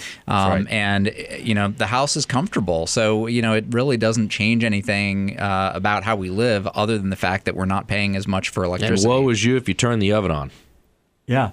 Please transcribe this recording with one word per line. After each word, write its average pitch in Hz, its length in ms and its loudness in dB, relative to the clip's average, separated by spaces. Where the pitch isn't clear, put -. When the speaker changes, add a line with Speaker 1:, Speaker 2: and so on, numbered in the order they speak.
Speaker 1:
That's 98 220 2
right. 95 220 2
Speaker 2:
and, 101 380 0
uh, - 40 -2
you 113 180 -2
know, 101 140 2
the 107 200 -2
house 131 280 0
is 147 80 -2
comfortable. 92 600 -2
So, 110 400 2
you 120 160 0
know, 113 100 2
it 110 160 0
really 120 300 0
doesn't 110 320 0
change 113 340 2
anything, 101 720 -2
uh, 95 360 0
about 98 300 0
how 110 120 0
we 92 140 -6
live 101 380 0
other 107 280 0
than 98 140 -2
the 92 60 -2
fact 95 280 -2
that 92 100 -4
we're 92 120 -2
not 95 200 0
paying 101 300 -2
as 95 100 -4
much 95 220 -2
for - 160 -2
Speaker 1:
And 87 40 0
Speaker 2:
electricity. 95 380 2
Speaker 1:
woe 131 220 4
is 110 160 2
you 123 120 4
if 120 120 -2
you 95 60 0
turn 120 240 2
the 101 160 2
oven 101 160 2
on. 71 220 -4
Speaker 3:
Yeah. 123 260 2